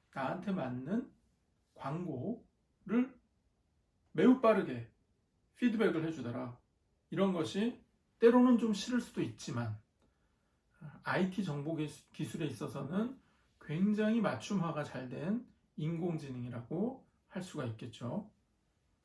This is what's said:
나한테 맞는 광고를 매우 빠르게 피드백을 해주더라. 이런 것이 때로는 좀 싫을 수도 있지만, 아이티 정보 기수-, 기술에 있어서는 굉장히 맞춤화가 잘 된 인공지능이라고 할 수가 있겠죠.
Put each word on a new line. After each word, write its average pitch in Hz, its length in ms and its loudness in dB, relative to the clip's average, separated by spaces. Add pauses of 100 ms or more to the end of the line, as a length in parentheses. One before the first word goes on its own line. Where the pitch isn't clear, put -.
(120)
나한테 175 400 -4
맞는 135 580 -4 (640)
광고를 180 1400 -4 (920)
매우 254 300 6
빠르게 170 480 4 (680)
피드백을 202 500 2
해주더라. 127 520 -6 (520)
이런 190 220 2
것이 190 500 -2 (360)
때로는 240 400 8
좀 220 160 2
싫을 240 260 -2
수도 - 220 -4
있지만, 120 560 -4 (1200)
아이티 185 420 0
정보 147 300 -4
기수-, 151 380 -6
기술에 151 340 -6
있어서는 180 720 -4 (420)
굉장히 214 600 2
맞춤화가 156 640 -2
잘 127 240 -10
된 165 380 -4 (300)
인공지능이라고 156 1300 -4 (220)
할 185 140 -8
수가 151 240 -8
있겠죠. 117 640 -8 (760)